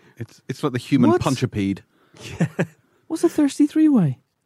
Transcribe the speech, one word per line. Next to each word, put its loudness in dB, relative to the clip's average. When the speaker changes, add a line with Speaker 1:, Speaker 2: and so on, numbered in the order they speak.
Speaker 1:
It's, -16
it's -8
like -2
the -6
human 2
Speaker 2:
What? 2
Speaker 1:
punchapede. -2
Speaker 3:
<laughs> -18
Yeah. 2
Speaker 2:
What's -4
a 2
thirsty 0
three-way? 2